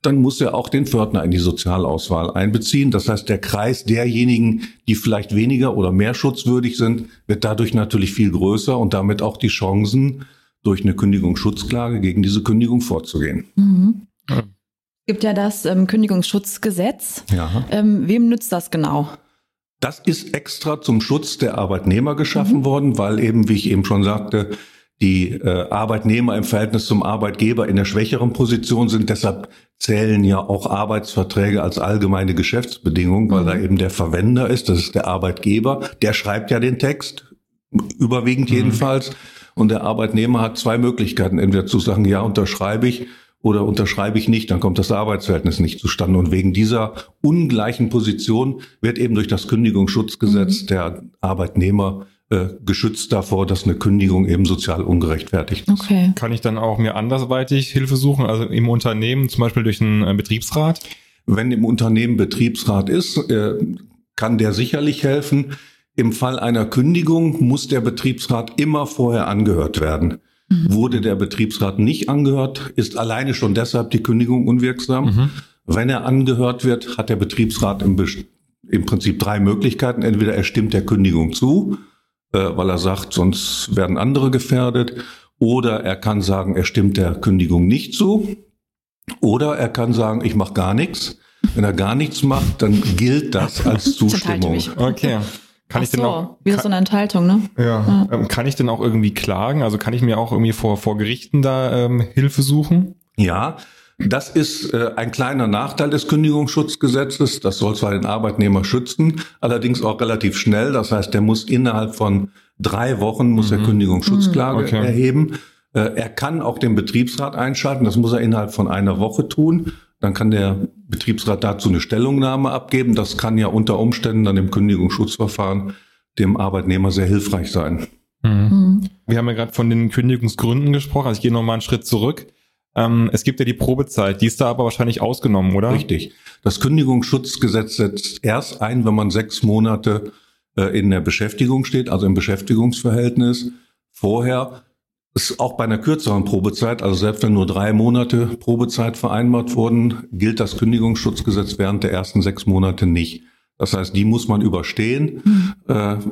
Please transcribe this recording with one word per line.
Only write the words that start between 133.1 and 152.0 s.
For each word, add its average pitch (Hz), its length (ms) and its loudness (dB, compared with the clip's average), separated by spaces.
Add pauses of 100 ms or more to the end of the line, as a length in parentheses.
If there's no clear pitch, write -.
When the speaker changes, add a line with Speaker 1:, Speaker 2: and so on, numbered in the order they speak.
Speaker 3:
es - 120 0
gibt 127 160 0
ja 127 60 2
die 120 80 0
Probezeit, 113 640 0
die 110 60 4
ist 113 140 -2
da 127 100 2
aber 120 140 0
wahrscheinlich 117 360 -2
ausgenommen, 101 560 0
oder? 110 160 0
Speaker 1:
Richtig. 82 400 -2 (300)
Das - 180 -2
Kündigungsschutzgesetz 127 1160 0
setzt 101 460 -4
erst - 380 -4
ein, 117 240 -2
wenn 107 100 2
man 107 160 0
sechs 107 320 -4
Monate, 107 720 0 (460)
äh, 98 200 0
in 98 120 2
der 92 100 2
Beschäftigung 123 640 -2
steht, 127 240 -2
also 95 160 -2
im 95 100 2
Beschäftigungsverhältnis. 120 1400 0 (420)
Vorher 127 720 -2 (520)
ist - 260 -4
auch 123 160 -2
bei 117 80 -2
einer 110 140 0
kürzeren 107 480 0
Probezeit, 104 560 -2
also 98 120 0
selbst 104 280 0
wenn 110 100 4
nur 95 140 4
drei 101 260 0
Monate 120 540 2 (120)
Probezeit 120 600 -2
vereinbart 120 580 0
wurden, 117 560 0
gilt 110 280 0
das 107 180 -4
Kündigungsschutzgesetz 113 1000 0
während 98 260 0
der 98 80 0
ersten 92 280 0